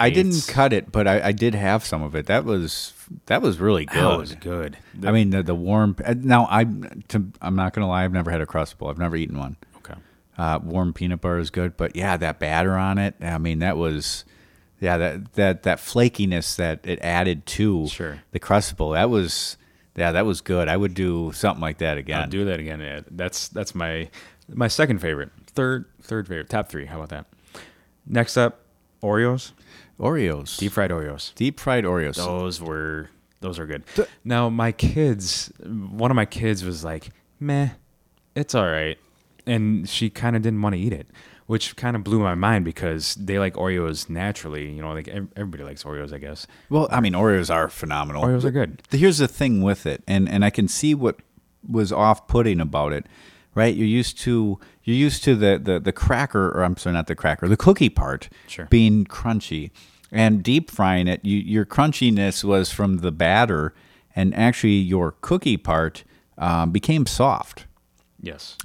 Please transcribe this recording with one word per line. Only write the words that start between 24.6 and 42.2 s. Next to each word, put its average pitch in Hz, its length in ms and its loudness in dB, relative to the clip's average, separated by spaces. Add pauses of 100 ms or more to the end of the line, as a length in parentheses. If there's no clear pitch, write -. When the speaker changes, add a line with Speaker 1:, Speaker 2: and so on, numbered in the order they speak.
Speaker 2:
second 127 320 0
favorite. 76 300 -4 (180)
Third, 131 380 -2 (160)
third 107 260 -6
favorite. 82 220 -10
Top 107 180 -4
three. 71 180 -10
How 80 120 -12
about 76 120 -10
that? 73 180 -14 (800)
Next 117 300 0
up, 120 240 2 (420)
Oreos. 117 520 0 (440)
Speaker 1:
Oreos. 90 600 -2
Speaker 2:
Deep 98 160 -4
fried 95 180 0
Oreos. 76 440 -8
Speaker 1:
Deep 135 260 -2
fried 123 240 0
Oreos. 82 300 0
Speaker 2:
Those 90 460 -4
were, 78 480 -6 (300)
those 92 180 -8
are 82 80 -8
good. 76 180 -10 (120)
Speaker 1:
The 208 100 0 (200)
Speaker 2:
Now, 120 240 0
my 113 240 0
kids, 113 800 -2 (140)
one 107 460 -2
of 131 40 2
my 110 100 4
kids 104 400 -2
was 82 180 -6
like, 80 260 -10 (300)
"Meh, 143 300 0 (640)
it's - 180 -4
all 110 140 2
right." 78 300 -2 (500)
And 107 400 2
she - 220 -2
kinda 117 300 -2
didn't 110 220 0
wanna 104 140 0
eat 101 160 -2
it, 71 160 -10 (380)
which - 320 -4
kinda 120 220 -4
blew 104 200 0
my 95 160 0